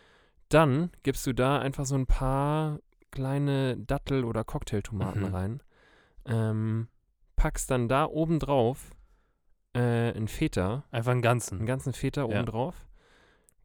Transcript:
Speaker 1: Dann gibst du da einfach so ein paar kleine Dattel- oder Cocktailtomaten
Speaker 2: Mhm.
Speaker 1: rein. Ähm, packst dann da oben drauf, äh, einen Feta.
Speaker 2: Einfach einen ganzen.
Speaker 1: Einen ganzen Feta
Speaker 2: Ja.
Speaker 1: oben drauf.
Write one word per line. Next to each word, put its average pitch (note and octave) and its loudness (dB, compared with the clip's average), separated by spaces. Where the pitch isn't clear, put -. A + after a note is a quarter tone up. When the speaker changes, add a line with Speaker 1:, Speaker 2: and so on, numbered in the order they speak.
Speaker 1:
Dann D#3 6
gibst - -2
du C3+ 0
da B2+ 2
einfach C3+ -4
so C3+ 0
ein C3 0
paar D3 0
kleine C3+ 0
Dattel- C3 -2
oder A2+ -2
Cocktailtomaten G#2 -4
Speaker 2:
Mhm. F#2+ -4
Speaker 1:
rein. G2+ -4
Ähm, A2 -2
packst - 2
dann B2 2
da C#3 2
oben D#3+ 0
drauf, C3 2
äh, B2 0
einen A#2 2
Feta. A#2+ -2
Speaker 2:
Einfach B2 0
einen B2 2
ganzen. A#2 0
Speaker 1:
Einen A2 -4
ganzen C3 -2
Feta C3+ -4
Speaker 2:
Ja. A#2+ -2
Speaker 1:
oben A2 0
drauf. A#2 -6